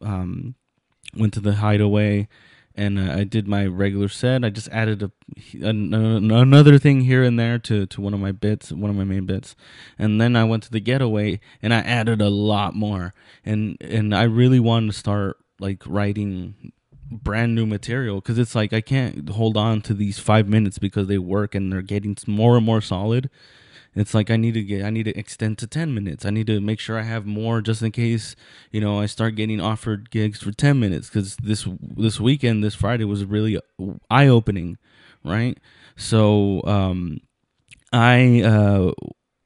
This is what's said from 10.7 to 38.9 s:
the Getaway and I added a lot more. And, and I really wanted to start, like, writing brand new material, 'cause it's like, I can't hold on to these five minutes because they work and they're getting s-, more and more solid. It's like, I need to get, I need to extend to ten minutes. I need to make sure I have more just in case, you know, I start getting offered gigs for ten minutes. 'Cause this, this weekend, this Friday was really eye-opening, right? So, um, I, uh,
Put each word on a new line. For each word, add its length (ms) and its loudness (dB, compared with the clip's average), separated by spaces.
the 100 -2
Getaway 580 -2
and 120 -2
I 40 2
added 440 0
a 80 4
lot 460 0
more. 380 -4
And, 360 -4
and 320 -2
I 100 2
really 360 4
wanted 320 2
to 60 -10
start, 400 -4
like, 280 -6
writing 880 -4
brand 460 -2
new 100 0
material, 540 -4
'cause 180 -4
it's 160 -2
like, 200 -2
I 80 0
can't 480 -4
hold 260 -2
on 280 0
to 100 -4
these 260 -4
five 280 4
minutes 300 2
because 300 -4
they 100 0
work 380 -4
and 160 -4
they're 100 -4
getting 360 -6
s-, 100 -12
more 300 4
and 80 2
more 160 2
solid. 480 -4
It's 180 -2
like, 160 2
I 60 2
need 180 0
to 80 -4
get, 240 -6
I 60 -4
need 140 -4
to 120 -6
extend 400 -6
to 80 -10
ten 260 -6
minutes. 320 -6
I 60 -4
need 180 -2
to 120 0
make 200 -4
sure 200 -8
I 40 -8
have 220 -8
more 360 -2
just 200 -2
in 100 -2
case, 440 -2
you 80 -4
know, 200 -2
I 80 -2
start 260 -4
getting 260 -4
offered 520 -6
gigs 280 -2
for 120 -6
ten 280 2
minutes. 300 -2
'Cause 320 -4
this, 260 -4
this 380 -2
weekend, 440 0
this 120 -4
Friday 300 -2
was 200 -4
really 340 -2
eye-opening, 640 4
right? 340 -4
So, 680 2
um, 560 -2
I, 520 6
uh, 480 4